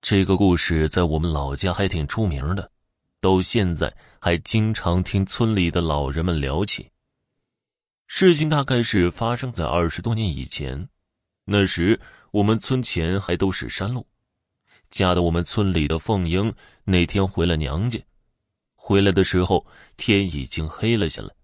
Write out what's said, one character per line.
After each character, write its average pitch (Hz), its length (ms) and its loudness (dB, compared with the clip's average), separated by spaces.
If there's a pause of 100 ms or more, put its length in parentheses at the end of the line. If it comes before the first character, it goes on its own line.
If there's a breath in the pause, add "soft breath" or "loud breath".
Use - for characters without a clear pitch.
这 98 220 2
个 95 120 2
故 92 200 4
事 78 320 0
在 90 160 0
我 78 140 0
们 82 120 -2
老 71 240 -4
家 90 180 -2
还 98 160 -2
挺 80 180 -4
出 110 200 -2
名 76 280 -4
的， - 160 -10 (500)
到 92 200 4
现 92 340 0
在 78 200 -4 (260 soft breath)
还 87 180 2
经 110 340 0
常 175 300 0
听 98 240 0
村 110 280 0
里 90 160 2
的 87 100 -2
老 73 300 -2
人 80 140 -4
们 85 160 0
聊 71 240 -2
起。 - 260 -6 (1160)
事 185 280 6
情 151 140 0
大 147 160 2
概 127 180 0
是 90 280 2
发 117 260 -4
生 123 160 -8
在 85 120 -4
二 85 240 0
十 - 140 -8
多 117 120 -2
年 110 120 -2
以 67 180 -4
前， 67 440 -8 (560)
那 101 200 2
时 92 340 2 (340 loud breath)
我 101 100 2
们 110 160 2
村 127 240 -2
前 90 380 -2
还 90 160 -4
都 95 160 0
是 64 160 -8
山 98 240 -6
路。 127 140 -8 (840 soft breath)
嫁 92 240 2
到 87 80 2
我 85 80 2
们 85 140 0
村 101 280 0
里 80 140 2
的 80 120 0
凤 92 300 -2
英 95 240 0 (320 soft breath)
那 90 220 2
天 98 200 0
回 87 200 -2
了 85 100 2
娘 78 320 -2
家， 117 120 -6 (720)
回 - 260 2
来 98 120 4
的 92 100 4
时 90 220 2
候 90 200 2 (320 loud breath)
天 101 300 2
已 73 180 -6
经 78 240 -6
黑 113 280 -2
了 101 120 0
下 57 140 -8
来。 52 60 -12 (160)